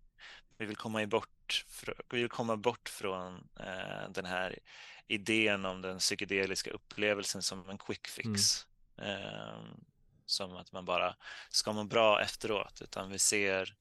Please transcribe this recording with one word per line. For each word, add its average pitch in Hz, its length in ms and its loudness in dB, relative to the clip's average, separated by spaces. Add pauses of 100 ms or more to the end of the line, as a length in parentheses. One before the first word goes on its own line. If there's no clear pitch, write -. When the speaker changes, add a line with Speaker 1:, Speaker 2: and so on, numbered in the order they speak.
(560)
Speaker 1:
Vi 110 100 -6
vill 104 100 -4
komma 110 260 0
i 107 40 0
bort - 640 0
fr-, - 420 -8
vi 123 80 0
vill 120 100 2
komma 113 280 0
bort 117 320 0
från, 92 600 -6 (120)
eh, 98 500 -6
den 95 140 -4
här 92 340 -2 (480)
idén 104 580 4
om 92 180 -4
den 92 160 -4
psykedeliska 98 720 0
upplevelsen 101 720 -2
som 95 280 -4
en 98 80 -6
quick - 300 -8
fix. - 580 2 (300)
Speaker 2:
Mm. - 140 -6
Speaker 1:
Ehm, 98 720 -8 (420)
som 90 300 -4
att 87 160 -14
man 92 120 -8
bara 90 320 2 (320)
ska - 240 0
må 107 120 -2
bra 107 360 8
efteråt, - 640 -2
utan 95 280 -6
vi 98 80 -4
ser 95 640 4